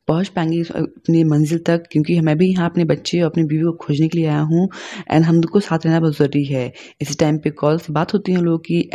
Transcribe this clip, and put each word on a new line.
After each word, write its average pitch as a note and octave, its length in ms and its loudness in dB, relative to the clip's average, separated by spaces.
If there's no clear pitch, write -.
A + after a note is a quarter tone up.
पहुँच E3+ 200 0
पाएंगे E3 320 -2
इस, E3 100 -6
अपनी - 540 0
मंजिल D3+ 340 2
तक, E3+ 320 -2
क्योंकि E3 300 0
मैं D#3 180 2
भी F#3 120 4
यहाँ E3+ 200 0
अपने F3 140 0
बच्चे D#3+ 360 -2
और E3 100 2
अपनी D#3+ 140 0
बीवी D#3 180 -2
को E3 100 0
खोजने D#3+ 360 0
के E3+ 100 -4
लिए D#3+ 80 0
आया D3+ 140 0
हूँ E3 280 2
and D#3+ 100 4
हम E3 120 4
दोनों E3 180 2
को G#3 80 4
साथ E3 260 -2
रहना E3 140 2
बहुत D#3+ 160 0
ज़रूरी C#3+ 280 0
है। C3 280 -4
इसी C#3+ 140 -8
टाइम D#3 240 2
पे D3+ 120 -2
कॉल D3 280 0
से D#3+ 140 -10
बात D#3 220 -2
होती F#3+ 180 -2
है F#3 60 2
हम F3 60 0
लोगों E3 140 0
की E3+ 360 -4